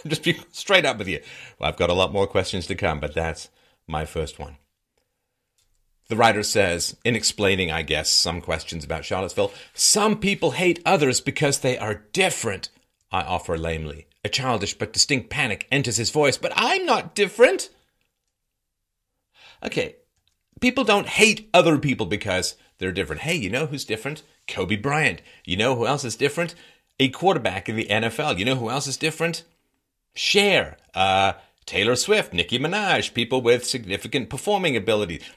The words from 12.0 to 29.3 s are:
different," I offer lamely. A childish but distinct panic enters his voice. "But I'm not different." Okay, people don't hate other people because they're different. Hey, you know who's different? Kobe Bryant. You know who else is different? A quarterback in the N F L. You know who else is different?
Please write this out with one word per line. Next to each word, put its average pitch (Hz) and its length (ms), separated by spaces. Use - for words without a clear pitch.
different," 113 560
I 95 120
offer 87 360
lamely. 78 480
A - 40
childish 120 460
but - 180
distinct - 380
panic 127 400
enters 120 260
his 113 140
voice. 151 260
"But - 180
I'm 370 320
not 214 300
different." 233 540
Okay, - 320
people 247 240
don't 202 240
hate - 440
other 165 240
people 127 300
because 92 480
they're 92 140
different. 80 300
Hey, 160 120
you 107 160
know 131 160
who's 139 180
different? 139 380
Kobe 98 300
Bryant. 131 460
You 90 120
know 117 180
who 117 120
else 131 180
is 117 100
different? 156 400
A 135 80
quarterback 120 600
in 113 60
the 110 160
N 107 140
F 113 160
L. 143 180
You 92 60
know 131 120
who 117 140
else 139 160
is 135 100
different? 160 460